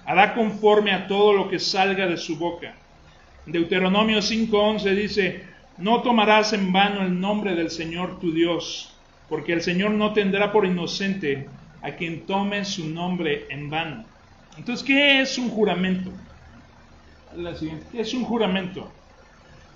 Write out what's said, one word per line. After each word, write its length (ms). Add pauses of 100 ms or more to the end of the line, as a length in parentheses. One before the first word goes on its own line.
Hará 280
conforme 580
a 140
todo 280
lo 140
que 100
salga 480
de 100
su 220
boca". 360 (720)
Deuteronomio 760
cinco 380
once 340
dice, 500 (320)
"No 260
tomarás 520
en 180
vano 300
el 180
nombre 340
del 160
Señor 480
tu 140
Dios, 640 (320)
porque 240
el 80
Señor 320
no 200
tendrá 380
por 160
inocente 800 (360)
a 100
quien 340
tome 380
su 240
nombre 600
en 200
vano". 340 (520)
Entonces, 280
¿qué 360
es 180
un 120
juramento? 600 (1300)
La 180
siguiente. 380
¿Qué 80
es 140
un 100
juramento? 640 (840)